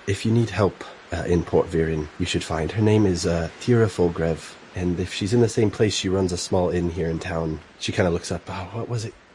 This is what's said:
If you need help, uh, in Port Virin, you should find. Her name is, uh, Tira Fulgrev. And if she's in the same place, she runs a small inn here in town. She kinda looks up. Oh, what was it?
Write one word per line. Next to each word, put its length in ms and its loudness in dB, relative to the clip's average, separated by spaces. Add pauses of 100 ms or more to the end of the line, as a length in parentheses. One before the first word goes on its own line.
If 180 -2
you 60 2
need 180 2
help, 340 0 (280)
uh, 160 -4
in 160 2
Port 260 2
Virin, 380 0 (120)
you 60 -2
should 180 -2
find. 280 -4
Her 100 -2
name 240 6
is, 200 0
uh, 240 0 (100)
Tira 280 4
Fulgrev. 680 0 (220)
And 240 -2
if 140 -6
she's 200 -2
in 80 6
the 80 6
same 200 2
place, 260 0
she 140 -2
runs 220 2
a 60 -2
small 320 0
inn 200 0
here 200 -2
in 100 -4
town. 400 -4 (200)
She 120 -6
kinda 180 2
looks 220 -2
up. 180 -4
Oh, 240 -10
what 160 -8
was 160 -4
it? 80 -10 (220)